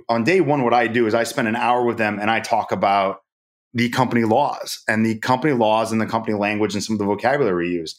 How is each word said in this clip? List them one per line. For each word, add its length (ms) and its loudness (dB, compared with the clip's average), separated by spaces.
on 160 0
day 160 4
one, 240 2
what 100 2
I 140 2
do 180 2
is 80 2
I 80 2
spend 240 -2
an 80 0
hour 300 2
with 140 0
them 200 0
and 120 0
I 100 2
talk 320 -2
about 460 0
the 160 0
company 340 0
laws 640 -2
and 160 2
the 140 0
company 340 0
laws 400 2
and 80 0
the 60 -2
company 300 -2
language 380 -2
and 80 -4
some 120 -4
of 40 -4
the 60 -2
vocabulary 640 0
we 60 -2
use. 240 -8